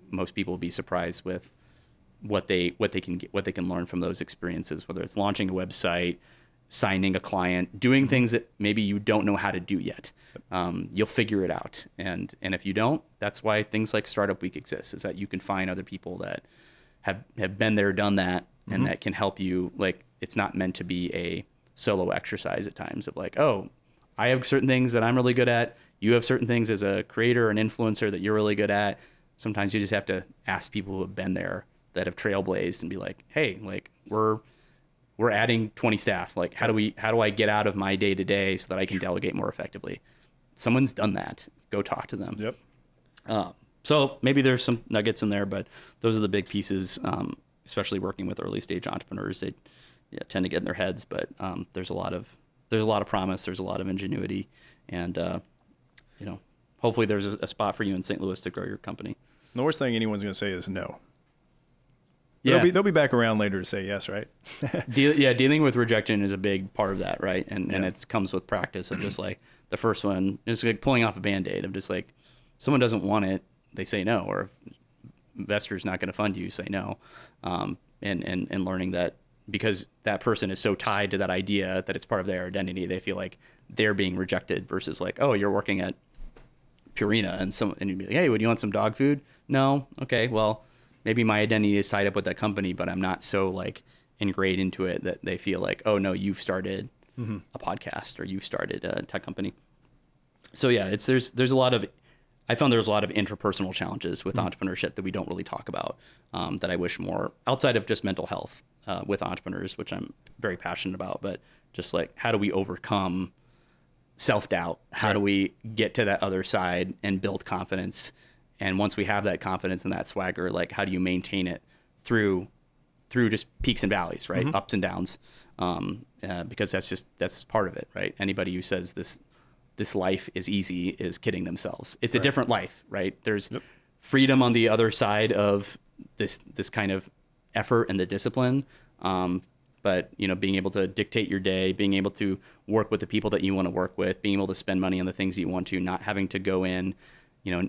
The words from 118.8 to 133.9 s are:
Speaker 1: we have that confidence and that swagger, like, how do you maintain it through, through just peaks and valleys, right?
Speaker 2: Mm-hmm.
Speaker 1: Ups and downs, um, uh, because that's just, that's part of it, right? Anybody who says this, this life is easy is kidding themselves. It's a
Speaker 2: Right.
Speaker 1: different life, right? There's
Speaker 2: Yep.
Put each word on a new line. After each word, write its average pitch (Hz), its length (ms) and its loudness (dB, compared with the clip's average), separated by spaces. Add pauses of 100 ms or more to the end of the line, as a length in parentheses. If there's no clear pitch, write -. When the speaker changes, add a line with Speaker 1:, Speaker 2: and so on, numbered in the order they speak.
Speaker 1:
we 101 100 0
have 101 180 2
that 90 160 0
confidence 92 440 -4
and 92 80 -2
that - 140 -4
swagger, 92 440 -4
like, 87 220 -2
how 101 120 -2
do 95 80 -2
you 92 80 0
maintain 92 460 0
it 87 160 -8 (420)
through, 98 440 2 (600)
through 120 200 4
just 107 160 -2 (160)
peaks - 200 2
and 98 80 2
valleys, 85 380 -2
right? 95 180 0
Speaker 2:
Mm-hmm. 160 100 -2
Speaker 1:
Ups - 160 -2
and 98 100 2
downs, 92 360 -4 (400)
um, 92 460 -4 (180)
uh, 90 220 -8
because 98 260 -4
that's 95 180 -2
just, - 180 -6 (120)
that's - 260 -4
part 101 240 0
of - 80 -10
it, - 180 -10
right? 98 240 -4
Anybody 98 360 -2
who 90 80 -4
says 90 300 -4
this, - 260 -8 (580)
this - 180 -4
life 95 400 0
is 92 140 -4
easy 90 420 -2
is - 280 -6
kidding 98 260 -4
themselves. - 560 -8
It's 120 140 -2
a 123 40 2
Speaker 2:
Right. 110 40 2
Speaker 1:
different 139 260 2
life, 95 400 -2
right? 98 360 -4
There's 104 260 -2
Speaker 2:
Yep. - 120 -8 (380)